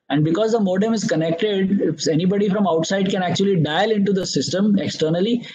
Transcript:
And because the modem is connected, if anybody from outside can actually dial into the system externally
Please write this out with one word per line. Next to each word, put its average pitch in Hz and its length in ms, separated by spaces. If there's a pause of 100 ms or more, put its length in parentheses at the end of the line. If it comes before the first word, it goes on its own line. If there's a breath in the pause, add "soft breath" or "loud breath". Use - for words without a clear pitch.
(100)
And 147 120
because 196 300
the 220 80
modem 196 320
is 202 120
connected, 190 760
if 156 260
anybody 185 440
from 202 160
outside 180 420
can 190 140
actually 180 400
dial 175 280
into 202 220
the 185 140
system 190 520
externally 185 760